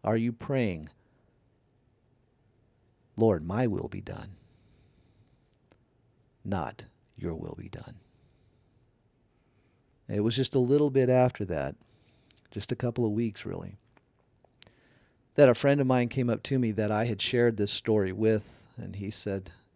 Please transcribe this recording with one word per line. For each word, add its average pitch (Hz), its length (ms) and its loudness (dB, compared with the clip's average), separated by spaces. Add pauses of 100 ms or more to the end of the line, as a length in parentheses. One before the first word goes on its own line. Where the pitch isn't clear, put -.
Are 113 140 0
you 117 140 0
praying, 110 580 -4 (2250)
"Lord, 104 260 4
my 104 220 0
will 101 220 -2
be 98 140 -10
done, - 340 -12 (2000)
not 92 400 -6 (320)
your 85 160 -6
will 80 220 -10
be - 140 -16
done"? - 260 -16 (2000)
It 104 120 -2
was 113 160 0
just 131 180 -2
a 135 60 2
little 143 320 2
bit 131 180 2
after 127 360 4
that, 76 300 -4 (760)
just - 200 -8
a 117 40 -2
couple 120 300 -2
of 107 80 0
weeks 113 320 -4
really, 90 320 -10 (1600)
that 143 140 10
a 117 60 6
friend 143 240 4
of 131 80 2
mine 123 220 2
came 123 200 0
up 110 140 -2
to 135 160 0
me 117 140 2
that 107 180 0
I 107 140 0
had 110 160 -4
shared 120 360 2
this 101 140 0
story 104 400 0
with, 107 560 -2 (100)
and 95 200 -10
he 101 120 -8
said 98 440 -6 (220)